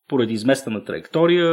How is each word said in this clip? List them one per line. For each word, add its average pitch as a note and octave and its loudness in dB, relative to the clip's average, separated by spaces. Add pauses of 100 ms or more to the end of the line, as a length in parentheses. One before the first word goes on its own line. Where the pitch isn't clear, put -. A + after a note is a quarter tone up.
поради A#2 0
изместена A2+ -2
траектория, E3+ 0